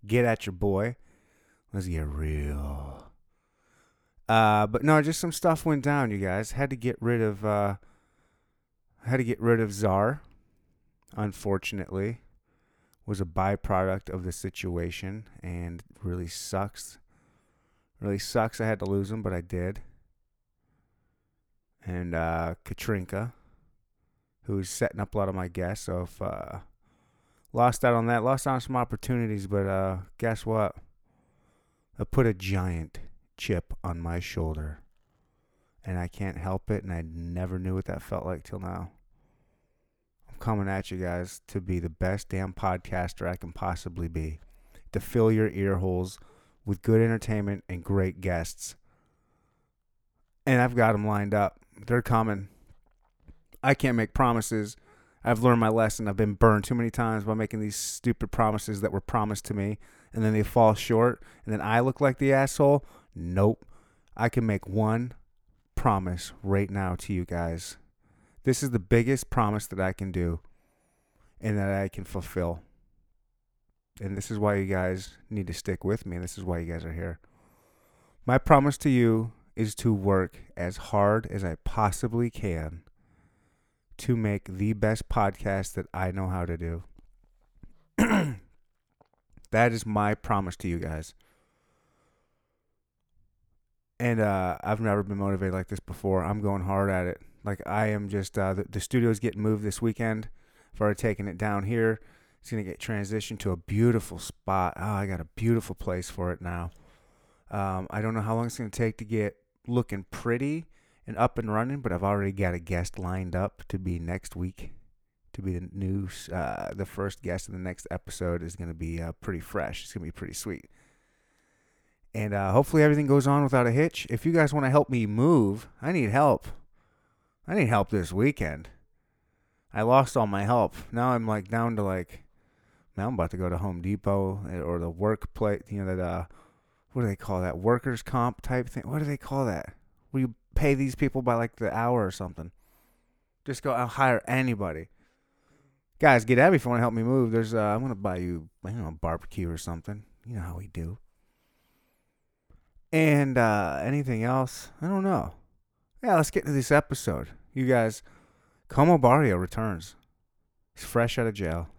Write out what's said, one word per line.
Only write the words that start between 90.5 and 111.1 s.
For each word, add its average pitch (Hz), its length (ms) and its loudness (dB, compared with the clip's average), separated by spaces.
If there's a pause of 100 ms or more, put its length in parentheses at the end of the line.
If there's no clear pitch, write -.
to - 100 -6
you 85 100 -2
guys. 80 360 -8 (2750)
And, 120 200 2
uh, 95 420 2
I've 107 200 -2
never 104 220 2
been 98 140 -4
motivated 98 360 0
like 95 160 -4
this 95 100 -6
before. 95 440 -2
I'm 104 180 -2
going 98 220 -2
hard 98 260 2
at 92 180 0
it. - 140 -8 (220)
Like, - 220 -4
I 107 220 0
am 107 220 -2
just, 98 280 -4
uh, 95 160 0
the, 95 120 -2
the 101 160 -6
studio's 117 380 2
getting 107 220 -4
moved 107 220 0
this 104 180 -4
weekend. 110 480 -2 (460)
I've - 60 -4
already 104 160 2
taken 101 300 -2
it 87 100 -8
down 101 260 -2
here. 113 380 0 (400)
It's - 100 -12
gonna 110 120 -4
get 92 160 -10
transitioned 104 600 -6
to 101 120 -2
a 87 60 -2
beautiful 104 640 2
spot. 92 580 -2
Oh, 92 80 -6
I 101 200 -2
got 95 140 -6
a 80 160 -10
beautiful 113 400 0
place 90 340 -6
for 90 220 -4
it - 100 -8
now. 87 300 -8 (800)
Um, 95 400 -4
I 107 120 -4
don't 110 120 -2
know 113 80 -2
how 110 140 0
long 117 100 0
it's 117 120 -8
gonna 113 120 -8
take 113 300 -2
to 113 60 -10
get 104 300 -2 (320)
looking 117 440 -2
pretty 139 540 -2 (400)
and 113 120 -8